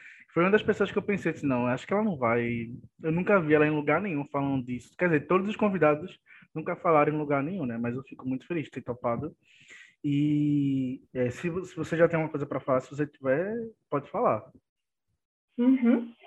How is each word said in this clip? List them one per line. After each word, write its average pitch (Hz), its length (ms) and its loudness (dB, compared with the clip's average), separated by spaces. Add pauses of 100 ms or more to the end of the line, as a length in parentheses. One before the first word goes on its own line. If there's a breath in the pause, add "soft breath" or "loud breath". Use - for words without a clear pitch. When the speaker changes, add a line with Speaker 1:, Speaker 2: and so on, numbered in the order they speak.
(320 loud breath)
Speaker 1:
Foi 165 120 2
uma 190 60 2
das 208 120 4
pessoas - 280 0
que - 60 -4
eu 202 60 -2
pensei, 180 300 -2
disse, 156 120 -8
"Não, 123 220 0
acho 127 200 -4
que - 60 -6
ela 208 100 0
não 196 140 -2
vai." 117 540 0 (320)
Eu 160 100 -2
nunca 185 280 2
vi 151 140 2
ela 151 120 6
em 151 40 2
lugar 151 300 0
nenhum 160 260 -4
falando 139 380 -2
disso. 123 320 -10
Quer 180 100 0
dizer, 147 200 2
todos 190 220 2
os 214 80 -6
convidados 170 640 2 (360 soft breath)
nunca 165 220 -6
falaram 151 360 4
em 151 60 -2
lugar 143 240 0
nenhum, 165 240 -6
né? 117 120 -6
Mas 120 160 -4
eu 131 80 -8
fico - 240 -14
muito 131 200 -6
feliz 160 180 -4
de - 60 -18
ter 127 120 -12
topado. 123 520 -6 (680 soft breath)
E, 143 1000 0 (120)
é, 123 160 0
se 175 180 -6
vo-, 175 160 -6
se - 120 -16
você 160 200 -4
já 165 120 6
tem 165 100 0
uma 156 100 0
coisa 143 180 -6
pra 139 140 -4
falar, 127 200 0
se - 100 -10
você 143 160 -4
tiver, 151 480 -2 (360)
pode 143 200 -4
falar. 180 400 0 (1080)
Speaker 2:
Uhum. 240 540 2 (140 loud breath)